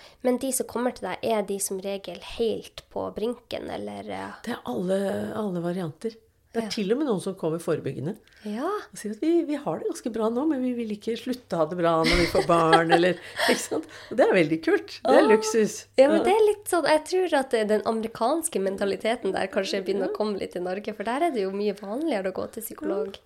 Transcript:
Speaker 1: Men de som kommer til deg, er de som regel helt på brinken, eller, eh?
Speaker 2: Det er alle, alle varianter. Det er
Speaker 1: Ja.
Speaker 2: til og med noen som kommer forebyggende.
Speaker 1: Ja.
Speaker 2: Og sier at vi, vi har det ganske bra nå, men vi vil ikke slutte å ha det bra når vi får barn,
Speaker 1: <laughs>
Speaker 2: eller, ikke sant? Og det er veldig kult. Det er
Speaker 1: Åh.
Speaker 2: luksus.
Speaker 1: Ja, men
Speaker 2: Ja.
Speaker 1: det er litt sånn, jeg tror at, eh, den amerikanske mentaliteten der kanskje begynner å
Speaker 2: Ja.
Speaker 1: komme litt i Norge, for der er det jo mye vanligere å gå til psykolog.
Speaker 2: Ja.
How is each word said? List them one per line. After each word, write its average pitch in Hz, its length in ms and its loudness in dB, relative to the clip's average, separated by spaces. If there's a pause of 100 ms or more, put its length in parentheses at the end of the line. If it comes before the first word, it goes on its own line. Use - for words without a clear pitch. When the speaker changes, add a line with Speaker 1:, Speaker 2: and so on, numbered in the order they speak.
(220)
Speaker 1:
Men 247 160 2
de 262 140 -4
som 226 140 -2
kommer 247 300 -4
til 190 140 -8
deg, - 120 -8
er 220 220 0
de 196 160 -4
som 196 180 -6
regel 196 400 -8 (200)
helt 208 500 -4
på 190 160 -6 (100)
brinken, - 540 -6
eller, 208 400 -10
eh? 196 240 -8 (100)
Speaker 2:
Det 240 140 -6
er - 80 -14
alle, 190 360 -2 (360)
alle 196 240 -2
varianter. 175 560 -6 (360)
Det 233 60 -4
er 226 60 -2
Speaker 1:
Ja. 208 60 -6
Speaker 2:
til 196 200 -2
og 240 80 2
med 311 80 0
noen 202 160 0
som 190 140 -6
kommer 165 240 -2
forebyggende. 156 560 -4 (280)
Speaker 1:
Ja. 214 220 -6
Speaker 2:
Og 415 320 -6
sier 208 140 -6
at 220 80 -10
vi, 330 240 4
vi 294 100 -2
har 180 240 -2
det - 80 -4
ganske 320 260 -4
bra 220 180 0
nå, 254 180 0
men 262 140 0
vi 254 100 0
vil 233 240 -4
ikke 226 200 -4
slutte - 380 -6
å 170 40 0
ha 156 80 4
det 175 120 -4
bra 165 140 4 (100)
når 165 160 4
vi 175 80 4
får 156 220 2
barn, 165 440 6
Speaker 1:
<laughs> 185 40 6
Speaker 2:
eller, 175 240 4 (280)
ikke 247 120 4
sant? - 260 -4 (240)
Og 220 60 -8
det 285 100 6
er 466 80 4
veldig 160 300 4
kult. 339 400 0
Det - 100 6
er - 80 10
Speaker 1:
Åh. - 80 6
Speaker 2:
luksus. 214 560 2 (100)
Speaker 1:
Ja, 262 120 10
men 311 100 4
Speaker 2:
Ja. - 60 0
Speaker 1:
det 359 100 4
er 440 140 6
litt 403 180 0
sånn, 339 220 2
jeg 302 160 4
tror 359 340 2
at, 269 160 -2
eh, 220 120 2
den 208 200 2
amerikanske 226 720 -2
mentaliteten 196 720 -2
der 190 140 -2
kanskje 190 380 -2
begynner 190 240 0
å - 20 -4
Speaker 2:
Ja. 427 60 -6
Speaker 1:
komme 208 240 -2
litt - 160 -8
i - 20 -6
Norge, 185 380 -6
for 202 80 -6
der 247 180 -2
er 339 80 2
det 240 120 -2
jo 190 100 -2
mye 202 260 -2
vanligere 208 540 -4
å - 20 -8
gå 208 160 -6
til 220 140 -12
psykolog. 392 500 -4
Speaker 2:
Ja. - 120 -16